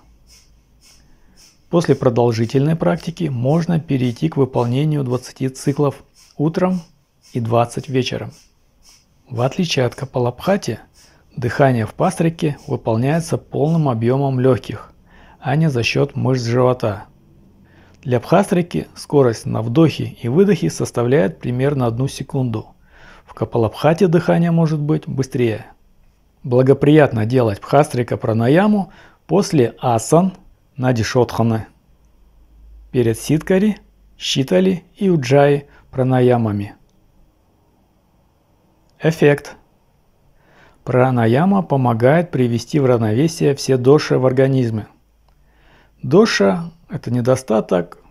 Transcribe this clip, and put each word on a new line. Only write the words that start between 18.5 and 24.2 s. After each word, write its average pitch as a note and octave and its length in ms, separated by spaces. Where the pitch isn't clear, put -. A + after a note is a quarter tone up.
скорость C3 520
на A2+ 160
вдохе A#2+ 580
и A#2+ 60
выдохе E3 420
составляет C3+ 680
примерно B2+ 480
одну A#2+ 200
секунду. B2+ 600
В - 80
капалабхати B2 720
дыхание E3+ 460